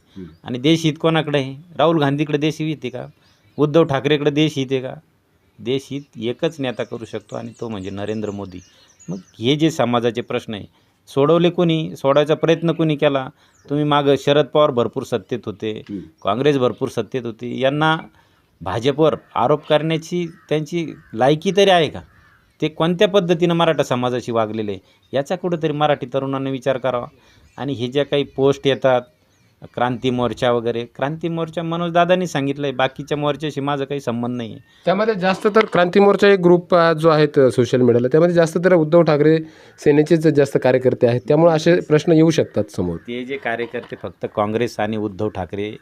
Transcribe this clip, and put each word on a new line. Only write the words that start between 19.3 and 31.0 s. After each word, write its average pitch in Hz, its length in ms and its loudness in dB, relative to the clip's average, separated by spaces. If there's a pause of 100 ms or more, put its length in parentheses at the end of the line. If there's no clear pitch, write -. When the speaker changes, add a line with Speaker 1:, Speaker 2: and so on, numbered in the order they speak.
Speaker 2:
आरोप 147 340 0
करण्याची 160 640 -2 (180)
त्यांची 156 440 -6 (200)
लायकी 151 440 -2
तरी 196 120 4
आहे 165 200 2
का? 98 120 -12 (600)
ते 156 60 0
कोणत्या 175 400 0
पद्धतीनं 175 460 2
मराठा 165 300 2
समाजाशी 123 480 -2
वागलेले 110 400 -2
आहे, 92 80 -8 (340)
याचा 143 220 -4
कुठंतरी 165 360 -4
मराठी 147 340 -2
तरुणांनी 135 460 -4
विचार 131 260 -4
करावा. 123 280 -4 (520)
आणि 131 160 -6
हे 123 140 -6
ज्या 139 180 -2
काही 143 180 -2
पोस्ट 139 440 0
येतात, 127 340 2 (640)
क्रांती 123 460 -4
मोर्चा 123 420 -2
वगैरे, 117 340 -2
क्रांती 160 420 -6